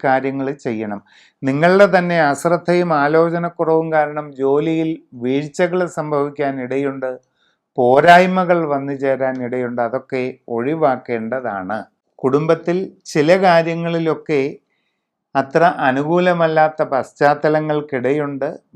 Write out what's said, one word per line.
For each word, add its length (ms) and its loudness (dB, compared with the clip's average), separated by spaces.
കാര്യങ്ങൾ 480 -2
ചെയ്യണം. 480 -8
നിങ്ങളുടെ 440 4
തന്നെ 240 0
അശ്രദ്ധയും 720 0
ആലോചനക്കുറവും 1000 0
കാരണം 400 -2
ജോലിയിൽ 580 0
വീഴ്ചകൾ 720 -2
സംഭവിക്കാൻ 760 -6
ഇടയുണ്ട്, 480 -6
പോരായ്മകൾ 880 6
വന്നു 280 -4
ചേരാൻ 480 -2
ഇടയുണ്ട്. 400 -4
അതൊക്കെ 560 -6
ഒഴിവാക്കേണ്ടതാണ്. 1300 -4
കുടുംബത്തിൽ 580 0
ചില 320 2
കാര്യങ്ങളിലൊക്കെ 1080 0
അത്ര 300 2
അനുകൂലമല്ലാത്ത 1160 0
പശ്ചാത്തലങ്ങൾക്കിടയുണ്ട്. 1800 -2